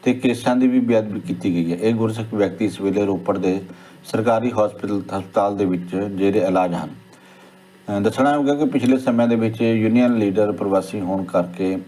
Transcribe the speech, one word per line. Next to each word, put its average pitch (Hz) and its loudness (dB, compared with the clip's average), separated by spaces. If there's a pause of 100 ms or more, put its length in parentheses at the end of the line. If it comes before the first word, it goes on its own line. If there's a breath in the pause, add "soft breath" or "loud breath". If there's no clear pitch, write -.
ਤੇ 127 2
ਕੇਸਾਂ 123 0
ਦੀ 127 4
ਵੀ 127 4
ਬੇਅਦਬੀ 110 0
ਕੀਤੀ - -4
ਗਈ 85 0
ਹੈ। 87 -4
ਇਹ 113 2
ਗੁਰਸਿੱਖ 110 -2
ਵਿਅਕਤੀ 101 0
ਇਸ 98 -4
ਵੇਲੇ 98 2
ਰੋਪੜ 95 -2
ਦੇ 95 0 (440 loud breath)
ਸਰਕਾਰੀ 113 0
ਹਸਪੀਟਲ, 104 -2 (160)
ਹਸਪਤਾਲ 101 -2
ਦੇ 101 0
ਵਿੱਚ 90 -2
ਜੇਰੇ 98 0
ਇਲਾਜ 92 0
ਹਨ। 76 -10 (720 loud breath)
ਅਹ, 101 -4
ਦੱਸਣਾ 131 2
ਹੋਵੇਗਾ 143 2
ਕਿ 147 0
ਪਿਛਲੇ 127 2
ਸਮਿਆਂ 120 2
ਦੇ 117 2
ਵਿੱਚ 113 0
ਯੂਨੀਅਨ 113 2
ਲੀਡਰ 104 2
ਪ੍ਰਵਾਸੀ 98 -2
ਹੋਣ 95 -4
ਕਰਕੇ 92 -2